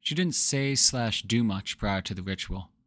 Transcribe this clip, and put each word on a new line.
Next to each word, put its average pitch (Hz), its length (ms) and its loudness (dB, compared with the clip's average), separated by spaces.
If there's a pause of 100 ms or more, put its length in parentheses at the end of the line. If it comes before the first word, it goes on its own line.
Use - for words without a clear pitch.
She - 80 -4
didn't 175 220 0
say 139 400 0
slash 117 480 2
do 113 200 2
much 98 360 -2
prior 98 220 0
to - 120 -8
the 92 80 -6
ritual. 92 480 -6 (180)